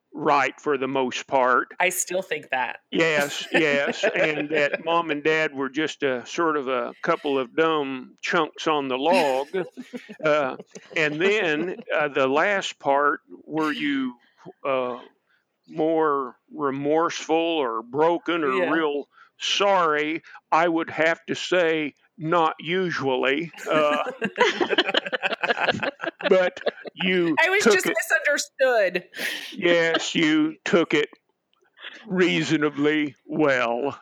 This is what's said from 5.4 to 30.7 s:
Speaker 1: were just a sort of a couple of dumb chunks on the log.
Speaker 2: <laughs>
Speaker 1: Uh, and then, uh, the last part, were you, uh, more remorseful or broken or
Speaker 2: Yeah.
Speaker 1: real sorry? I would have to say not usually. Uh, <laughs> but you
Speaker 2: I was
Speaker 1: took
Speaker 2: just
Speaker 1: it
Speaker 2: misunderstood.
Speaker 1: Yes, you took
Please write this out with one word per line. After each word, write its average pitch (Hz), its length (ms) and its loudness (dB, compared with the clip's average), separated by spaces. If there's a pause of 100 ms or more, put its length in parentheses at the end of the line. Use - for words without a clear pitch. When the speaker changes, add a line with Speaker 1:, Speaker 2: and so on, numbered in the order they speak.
Speaker 1:
were 135 140 -4
just 147 360 -4
a 127 220 -2
sort 165 300 0
of 131 140 -4
a 123 240 -4 (100)
couple 151 340 0
of 127 160 -4
dumb 143 680 -2
chunks - 460 -2
on 147 200 0
the 127 100 -2
log. 147 540 2
Speaker 2:
<laughs> 190 60 -4 (680)
Speaker 1:
Uh, 147 320 0 (400)
and 151 260 -2
then, 180 540 0 (180)
uh, 151 140 0
the 135 200 0
last 180 520 0
part, 143 400 2 (240)
were 151 280 -2
you, 139 420 -4 (520)
uh, 127 320 -2 (680)
more 156 680 0 (180)
remorseful 151 840 0
or 151 480 0
broken 160 600 0
or 135 100 0
Speaker 2:
Yeah. 170 180 0
Speaker 1:
real 147 360 -2 (320)
sorry? 165 840 2 (300)
I 165 160 6
would 165 220 0
have 160 360 0
to 147 100 -4
say 160 600 0 (220)
not 160 420 2
usually. 151 920 -2 (180)
Uh, 147 340 2 (180)
<laughs> - 1700 -2 (400)
but 185 300 2 (340)
you 185 500 0
Speaker 2:
I 349 60 2
was 392 140 2
Speaker 1:
took 415 100 6
Speaker 2:
just 370 140 2
Speaker 1:
it - 100 -2
Speaker 2:
misunderstood. 262 1120 0 (420)
Speaker 1:
Yes, 170 640 0
you 156 480 2
took 165 300 2